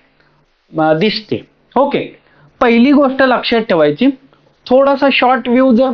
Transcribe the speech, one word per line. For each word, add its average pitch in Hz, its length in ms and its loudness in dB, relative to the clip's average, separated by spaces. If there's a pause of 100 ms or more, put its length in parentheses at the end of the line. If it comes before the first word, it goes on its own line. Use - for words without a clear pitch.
(720)
अ, 156 200 -2
दिसते. 202 520 -4 (320)
ओके, 262 420 -4 (420)
पहिली 240 320 2
गोष्ट 262 300 0
लक्षात 233 380 -2
ठेवायची, 165 460 0 (600)
थोडासा 269 460 2
शॉर्ट 254 360 0
व्ह्यू 254 240 2
जर 262 220 2